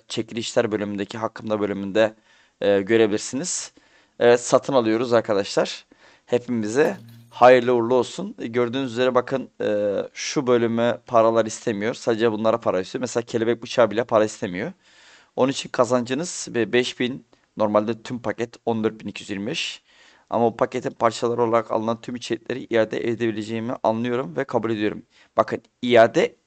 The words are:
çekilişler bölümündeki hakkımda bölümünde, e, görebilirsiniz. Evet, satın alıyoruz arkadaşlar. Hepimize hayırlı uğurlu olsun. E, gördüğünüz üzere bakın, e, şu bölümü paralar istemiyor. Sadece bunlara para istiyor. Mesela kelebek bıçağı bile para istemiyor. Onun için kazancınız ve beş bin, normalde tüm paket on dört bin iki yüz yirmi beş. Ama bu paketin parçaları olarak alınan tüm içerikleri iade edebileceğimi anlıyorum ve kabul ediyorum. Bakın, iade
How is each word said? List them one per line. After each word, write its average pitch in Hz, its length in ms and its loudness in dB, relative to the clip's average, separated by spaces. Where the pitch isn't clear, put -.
çekilişler 113 640 -4
bölümündeki 101 460 -4
hakkımda 110 420 -4
bölümünde, 101 540 0
e, 101 200 4
görebilirsiniz. 113 920 0
Evet, 120 220 6
satın 131 320 0
alıyoruz 117 400 0
arkadaşlar. 110 720 -2
Hepimize 120 720 -2
hayırlı 123 440 6
uğurlu 120 220 2
olsun. 175 440 -2
E, 135 80 -8
gördüğünüz 120 440 -2
üzere 123 240 2
bakın, 127 340 -2
e, 104 340 0
şu - 340 -6
bölümü 117 600 2
paralar 113 380 4
istemiyor. 110 480 -4
Sadece 117 380 0
bunlara 110 280 0
para 92 220 0
istiyor. 123 200 -8
Mesela 120 220 -4
kelebek 113 400 -2
bıçağı 117 280 2
bile 107 120 -2
para 110 220 2
istemiyor. 107 460 -6
Onun 131 160 0
için - 180 -10
kazancınız 127 800 -2
ve 113 240 -2
beş 123 260 0
bin, 127 260 -4
normalde 107 460 0
tüm 123 180 -8
paket 113 340 -6
on 113 180 -2
dört 110 160 -2
bin - 80 -14
iki - 160 -12
yüz - 60 -14
yirmi 101 180 -8
beş. - 340 -8
Ama 117 160 0
bu 113 120 0
paketin 127 340 -4
parçaları 117 520 0
olarak 113 280 0
alınan 113 300 -2
tüm 123 140 -10
içerikleri 120 540 -8
iade 113 380 0
edebileceğimi 113 680 -4
anlıyorum 123 520 -2
ve 139 80 -4
kabul 113 280 -2
ediyorum. 104 320 -4
Bakın, 110 240 0
iade 120 540 6